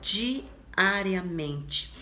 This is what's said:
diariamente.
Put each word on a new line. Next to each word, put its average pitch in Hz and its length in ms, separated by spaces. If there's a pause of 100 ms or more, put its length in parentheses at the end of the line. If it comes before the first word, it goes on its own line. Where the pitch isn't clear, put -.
diariamente. 185 2000